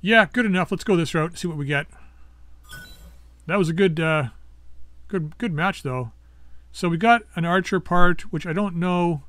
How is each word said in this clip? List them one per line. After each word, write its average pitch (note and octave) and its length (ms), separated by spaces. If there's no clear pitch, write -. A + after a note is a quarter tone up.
Yeah, G#3+ 300
good A#3+ 140
enough. F#3 260
Let's F#3 120
go G3+ 120
this F3+ 180
route E3+ 180
and E3+ 60
see F3+ 100
what D#3+ 100
we C#3+ 80
get. D3 220
That E3+ 100
was E3+ 120
a E3 40
good, E3+ 260
uh, D#3 300
good, D#3+ 300
good A#3 140
match, E3 320
though. B2+ 280
So - 160
we E3 100
got A3+ 260
an E3 80
archer F3+ 360
part, F3 520
which D#3 140
I E3 80
don't G3 220
know. F3 540